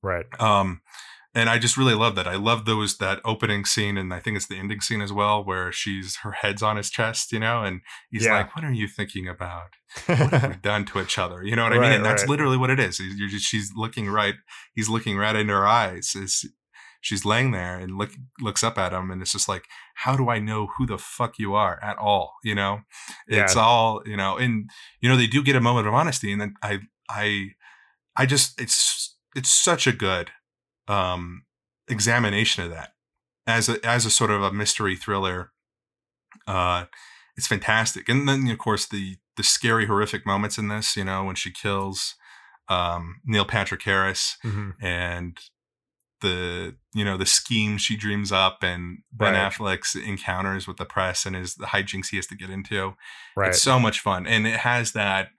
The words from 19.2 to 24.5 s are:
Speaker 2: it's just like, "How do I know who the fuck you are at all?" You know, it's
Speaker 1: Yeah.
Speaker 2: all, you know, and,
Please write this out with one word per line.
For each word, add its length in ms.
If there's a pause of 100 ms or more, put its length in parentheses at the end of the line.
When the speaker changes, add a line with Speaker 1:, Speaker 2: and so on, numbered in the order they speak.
Speaker 2:
it's 120
just 160
like, 160 (320)
"How 200
do 140
I 80
know 300 (100)
who 80
the 120
fuck 400
you 160
are 280
at 160
all?" 460
You 100
know, 280 (440)
it's 300
Speaker 1:
Yeah. 60
Speaker 2:
all, 440
you 100
know, 220
and, 320 (300)